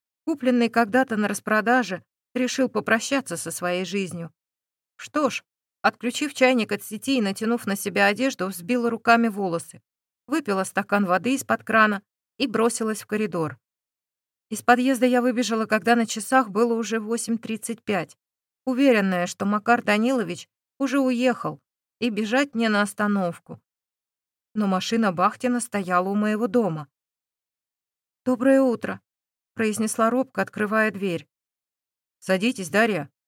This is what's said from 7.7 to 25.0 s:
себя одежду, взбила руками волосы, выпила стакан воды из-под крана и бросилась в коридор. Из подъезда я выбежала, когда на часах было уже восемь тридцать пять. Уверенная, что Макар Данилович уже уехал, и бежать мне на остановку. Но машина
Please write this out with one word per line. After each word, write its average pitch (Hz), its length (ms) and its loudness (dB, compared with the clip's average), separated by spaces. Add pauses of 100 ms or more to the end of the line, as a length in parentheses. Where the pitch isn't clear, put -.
себя 196 320 2
одежду, 208 400 0
взбила 214 420 -2
руками 233 380 2
волосы, 190 560 -6 (420)
выпила 240 380 -2
стакан 202 420 -2
воды 185 300 0
из-под - 280 -4
крана 214 380 2 (360)
и 277 100 0
бросилась 220 560 -2
в - 20 -20
коридор. 170 540 -4 (880)
Из 214 140 -8
подъезда 247 420 4
я 247 160 4
выбежала, 220 460 0
когда 220 280 2
на 233 120 2
часах 233 420 0
было 233 240 2
уже 226 260 -2
восемь 226 380 -4
тридцать 220 460 -8
пять. 180 340 -4 (480)
Уверенная, 214 600 4
что - 180 -8
Макар 214 380 2
Данилович 214 640 -2 (300)
уже 277 200 0
уехал, 247 640 0 (380)
и 240 100 0
бежать 220 460 -2
мне 226 140 0
на 208 120 2
остановку. 202 800 -2 (920)
Но 214 100 0
машина 196 460 0